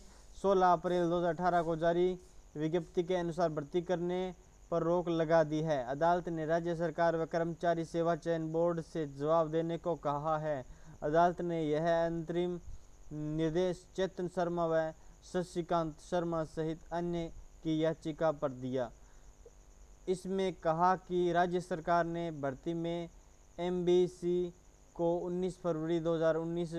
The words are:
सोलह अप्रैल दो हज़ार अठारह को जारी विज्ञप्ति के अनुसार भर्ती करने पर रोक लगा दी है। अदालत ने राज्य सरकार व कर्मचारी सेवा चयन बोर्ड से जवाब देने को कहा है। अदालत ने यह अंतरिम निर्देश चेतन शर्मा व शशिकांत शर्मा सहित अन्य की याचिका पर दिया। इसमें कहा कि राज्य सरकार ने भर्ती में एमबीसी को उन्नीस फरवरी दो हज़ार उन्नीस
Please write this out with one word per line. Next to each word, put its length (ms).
सोलह 300
अप्रैल 420
दो 80
हज़ार 160
अठारह 300
को 140
जारी 400
विज्ञप्ति 480
के 120
अनुसार 360
भर्ती 320
करने 500
पर 120
रोक 260
लगा 340
दी 180
है। 240
अदालत 440
ने 160
राज्य 300
सरकार 400
व 120
कर्मचारी 580
सेवा 300
चयन 360
बोर्ड 320
से 260
जवाब 420
देने 260
को 200
कहा 400
है। 280
अदालत 380
ने 220
यह 320
अंतरिम 640
निर्देश 720
चेतन 320
शर्मा 400
व 140
शशिकांत 760
शर्मा 440
सहित 340
अन्य 400
की 160
याचिका 540
पर 180
दिया। 380
इसमें 480
कहा 420
कि 360
राज्य 280
सरकार 440
ने 240
भर्ती 360
में 340
एमबीसी 960
को 240
उन्नीस 400
फरवरी 400
दो 160
हज़ार 220
उन्नीस 420